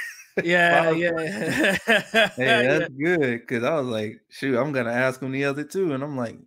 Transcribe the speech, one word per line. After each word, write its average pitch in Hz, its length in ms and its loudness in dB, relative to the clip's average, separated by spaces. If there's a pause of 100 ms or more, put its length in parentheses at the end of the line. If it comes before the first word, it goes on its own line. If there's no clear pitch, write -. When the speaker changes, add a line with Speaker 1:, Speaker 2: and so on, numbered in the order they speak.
(420)
Speaker 1:
Yeah, 170 480 4
Speaker 2:
five - 20 4
Speaker 1:
yeah. 170 220 0
Speaker 2:
questions. 196 440 -4 (260)
Speaker 1:
<laughs> 214 540 2
Speaker 2:
Hey, 127 260 2
Speaker 1:
Yeah. - 40 -
Speaker 2:
that's 156 220 0
good, 135 580 0
'cause 117 160 -2
I 151 120 0
was 135 120 -2
like, 110 420 -4
"Shoot, 135 280 -2
I'm 139 160 0
gonna 117 200 -2
ask 127 280 0
him 131 120 -6
the 135 120 -2
other 143 200 -2
two." 180 280 -2
And 131 100 -4
I'm 147 140 -8
like, 113 300 -6